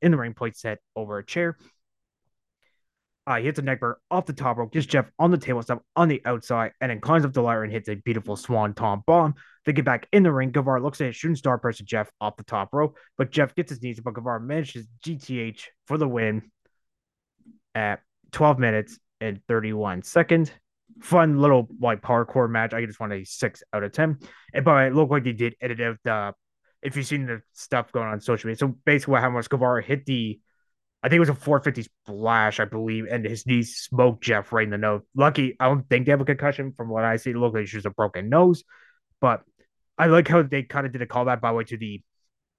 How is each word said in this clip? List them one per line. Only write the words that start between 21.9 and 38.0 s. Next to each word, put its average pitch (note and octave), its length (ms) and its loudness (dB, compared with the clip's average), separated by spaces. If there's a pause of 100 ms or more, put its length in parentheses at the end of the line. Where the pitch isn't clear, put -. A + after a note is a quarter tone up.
parkour A#2 480 0
match. A2+ 240 -2
I A#2 100 -4
just G#2 160 -12
want G#2+ 120 -6
a F#2+ 120 -8
six - 380 -6 (100)
out G#2 120 -4
of G2+ 80 -8
ten. D#3 260 0 (340)
And, C#3 120 -2
but C3+ 220 6
it C3 80 0
looked D3 180 2
like C#3+ 120 0
they B2 80 -2
did A#2 280 -4
edit A#2+ 200 -6
out A#2 240 -4
the, G#2 300 -4 (480)
if C#3 140 -8
you've C3+ 100 -4
seen C#3 200 -4
the A#2 140 -8 (120)
stuff - 400 -6
going A#2 160 -4
on A2+ 120 -6
social A2+ 280 -4
media. A2+ 100 -6
So C3+ 160 -2 (100)
basically C#3+ 280 2
what B2+ 80 4
happened B2 160 0
was A#2 120 -4
Guevara B2 340 0
hit C#3 220 -4
the, A#2 340 -4 (640)
I C3 60 -2
think D#3 80 4
it E3+ 40 6
was D#3 100 4
a C#3 40 0
four C#3+ 260 2
fifty C3 240 -2
splash, G#2+ 760 -2
I G#2+ 60 0
believe, A2 440 -6
and A#2 140 -4
his G#2+ 220 -8
knees A#2+ 300 0
smoked B2+ 460 0
Jeff G#2+ 300 -2
right A2 120 2
in G#2+ 60 -4
the G#2 60 -4
nose. G#2 240 0 (140)
Lucky, C#3+ 440 2
I C3 100 2
don't C3+ 200 0
think B2+ 160 2
they C3+ 60 2
have C#3+ 100 4
a C3+ 60 -4
concussion. C#3 500 -2
From A2+ 140 -10
what A2 140 0
I A2+ 120 2
see, A#2+ 140 -6
it A#2 60 -6
looked A#2+ 180 0
like G#2+ 80 -2
it's G2 100 -10
just G#2 140 -8
a G2+ 40 -4
broken G2+ 380 -2